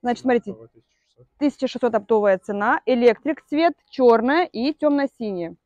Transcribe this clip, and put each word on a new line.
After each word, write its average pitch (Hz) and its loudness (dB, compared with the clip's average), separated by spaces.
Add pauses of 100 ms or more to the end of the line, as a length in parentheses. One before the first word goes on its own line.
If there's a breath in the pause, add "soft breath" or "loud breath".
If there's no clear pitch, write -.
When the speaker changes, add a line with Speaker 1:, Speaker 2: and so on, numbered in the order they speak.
Speaker 1:
Значит, 240 -4
Speaker 2:
Цена 254 0
Speaker 1:
смотрите. 233 -2
Speaker 2:
оптовая 117 -18
тысяча - -20
шестьсот. - -20 (100)
Speaker 1:
Тысяча 269 -2
шестьсот 240 -4
оптовая 208 2
цена. 214 -2
Электрик 247 0
цвет, 320 0 (160)
чёрная 254 2
и 254 -4
тёмно-синяя. 226 -4 (100)